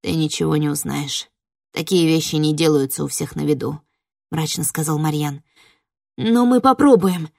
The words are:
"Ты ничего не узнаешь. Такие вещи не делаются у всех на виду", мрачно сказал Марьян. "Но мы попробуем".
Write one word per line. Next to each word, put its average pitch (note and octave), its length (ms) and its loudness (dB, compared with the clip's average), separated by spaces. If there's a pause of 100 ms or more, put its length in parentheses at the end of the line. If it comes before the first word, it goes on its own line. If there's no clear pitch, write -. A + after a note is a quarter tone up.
"Ты - 140 -4
ничего D#3 420 0
не D3+ 140 0
узнаешь. C#3+ 580 -6 (440)
Такие E3+ 340 0
вещи D#3+ 300 0
не D3+ 180 0
делаются D3 500 0
у C#3 40 -6
всех - 280 -8
на D3 60 -6
виду", D3 380 -2 (500)
мрачно D#3 340 -4
сказал D#3 340 -4
Марьян. D3 440 -4 (760)
"Но A#3 300 2
мы B3 160 4
попробуем". G3 680 4 (100)